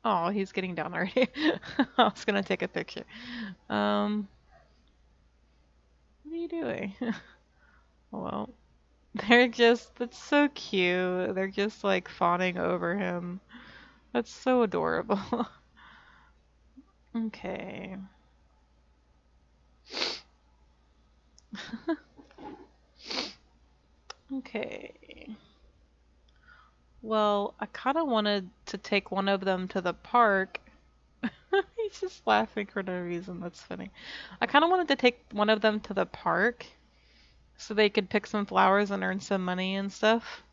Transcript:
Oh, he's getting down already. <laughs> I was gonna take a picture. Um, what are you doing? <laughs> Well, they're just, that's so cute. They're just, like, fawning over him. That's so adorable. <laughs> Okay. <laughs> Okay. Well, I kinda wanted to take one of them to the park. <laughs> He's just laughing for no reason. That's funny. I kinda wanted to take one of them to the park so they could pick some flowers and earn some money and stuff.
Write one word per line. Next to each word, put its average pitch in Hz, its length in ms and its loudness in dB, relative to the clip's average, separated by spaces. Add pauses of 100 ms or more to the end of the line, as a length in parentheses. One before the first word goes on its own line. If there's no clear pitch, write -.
Oh, 175 240 2
he's 202 240 -2
getting 185 220 -4
down 170 200 -6
already. 190 400 2
<laughs> - 640 0
I 240 60 8
was - 200 0
gonna 202 180 0
take 185 200 -2
a 185 60 -2
picture. - 360 -8 (680)
Um, 208 580 0 (2000)
what 311 100 -12
are 339 60 -6
you 339 80 -6
doing? 247 520 -6
<laughs> 233 140 -4 (960)
Well, - 380 -8 (640)
they're 240 340 6
just, 233 480 4
that's - 220 -8
so 294 320 4
cute. 185 840 0
They're 190 140 -2
just, 202 360 -4
like, 190 240 0
fawning 180 500 0
over 175 380 0
him. 175 440 -4 (720)
That's 240 200 -2
so 254 300 2
adorable. 180 580 0 (100)
<laughs> 226 180 -2 (1700)
Okay. 190 800 -8 (3500)
<laughs> - 640 -8 (2250)
Okay. 233 600 -10 (2000)
Well, 208 580 2
I 214 60 -4
kinda 302 380 -2
wanted 208 460 0 (160)
to 196 120 -10
take - 340 -2
one 196 160 0
of 196 140 2
them 185 260 0
to 190 120 -2
the 175 140 -2
park. 202 640 2 (640)
<laughs> - 540 -2
He's 427 240 -6
just - 260 -8
laughing 214 400 2
for 202 160 -6
no 180 200 -4
reason. 175 380 -8
That's 175 220 -12
funny. 185 280 -12 (500)
I 240 60 2
kinda 302 220 6
wanted 359 200 2
to - 80 4
take 247 360 4
one 208 180 2
of 214 100 4
them 214 200 2
to 208 140 -10
the 185 120 0
park 185 600 0 (920)
so - 160 -10
they 208 160 6
could 202 200 -2
pick 202 160 0
some 202 200 -2
flowers 196 460 4
and 190 120 -4
earn 185 160 -2
some 190 240 -2
money 185 320 -2
and 196 160 -4
stuff. - 500 2 (100)